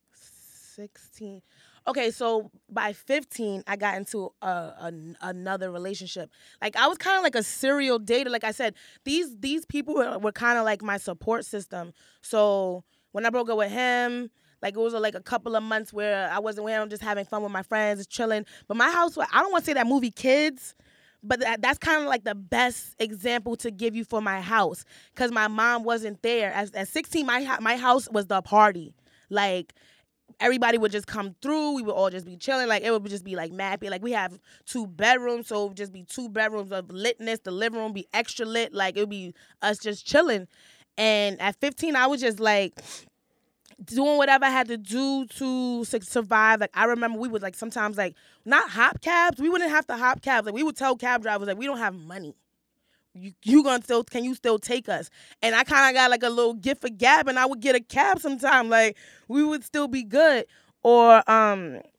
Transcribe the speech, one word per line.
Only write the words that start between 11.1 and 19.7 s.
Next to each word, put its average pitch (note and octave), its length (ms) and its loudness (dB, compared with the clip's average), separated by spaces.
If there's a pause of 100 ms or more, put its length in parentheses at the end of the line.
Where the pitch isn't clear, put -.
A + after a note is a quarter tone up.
system. F3+ 460 -12 (280)
So G3 640 0 (280)
when G#3 120 -6
I A#3 60 0
broke A#3+ 180 -2
up A3+ 80 0
with G3+ 160 0
him, B3 580 -2 (320)
like, G3+ 120 -6
it G#3 40 -12
was, A3+ 140 0
like, G#3+ 220 -2
a F#3 80 -12
couple A#3 340 -4
of G#3+ 60 -2
months A3 280 -4
where G3+ 400 -4
I F3+ 80 -4
wasn't G#3+ 280 -6
with A3 80 -4
him, G#3+ 160 -4
just G#3 120 -12
having G#3 220 -4
fun G#3+ 180 -6
with G3+ 80 -6
my F#3+ 120 -6
friends, G#3 440 -2
chilling. A3 380 -2 (240)
But G3+ 80 -4
my B3 140 4
house, E4+ 260 2
wa-, D#4+ 160 -2
I B3 80 6
don't G4 100 2
wanna F4 140 0
say D#4+ 80 -2